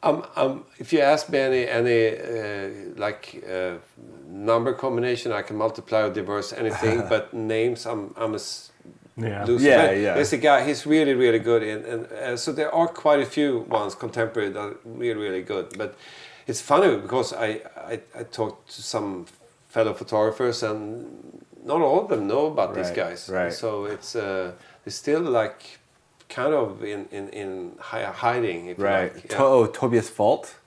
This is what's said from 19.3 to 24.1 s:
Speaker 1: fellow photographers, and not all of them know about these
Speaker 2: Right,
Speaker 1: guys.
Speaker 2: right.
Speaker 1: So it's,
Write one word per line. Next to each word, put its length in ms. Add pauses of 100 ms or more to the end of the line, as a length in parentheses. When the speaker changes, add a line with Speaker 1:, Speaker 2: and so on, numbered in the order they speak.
Speaker 1:
fellow 260
photographers, 680
and 800 (220)
not 160
all 220
of 80
them 160
know 220
about 260
these 140
Speaker 2:
Right, 80
Speaker 1:
guys. 360
Speaker 2:
right. 200
Speaker 1:
So 340
it's, 280